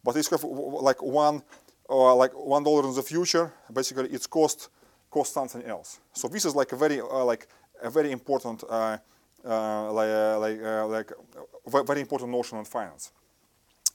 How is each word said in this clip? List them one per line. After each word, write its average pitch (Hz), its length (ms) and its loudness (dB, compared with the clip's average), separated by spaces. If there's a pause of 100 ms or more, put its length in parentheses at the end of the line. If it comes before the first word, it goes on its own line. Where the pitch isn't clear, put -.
but 123 140 0
if - 140 0
you 170 60 2
have - 60 -2
w-, 135 220 -6
w-, 143 180 -6
like, 131 200 4
one, 147 400 2 (460)
uh, 127 280 8
like, 131 160 6
one 143 320 0
dollar 147 240 4
in 127 60 -4
the 135 80 -2
future, 170 500 0 (200)
basically 131 360 -2
its - 180 -8
cost, - 440 0 (380)
cost 147 240 -2
something 123 300 -6
else. 104 380 -12 (120)
So - 140 -6
this 190 180 -4
is, 147 120 -2
like, 135 160 0
a 127 40 -4
very, 143 240 2
uh, 127 240 -2
like, 117 220 0 (340)
a 117 100 -8
very 147 200 2
important, 123 580 -4
uh, 110 300 -2 (460)
uh, 107 480 -2
like, 110 160 2
uh, 110 320 2
like, 110 200 -4
uh, 110 280 -2
like, 110 240 -6
uh, - 580 -20
ve-, 139 160 2
very 143 140 -2
important 123 320 -6
notion 120 260 -4
in 107 60 -10
finance. 95 480 -10 (840)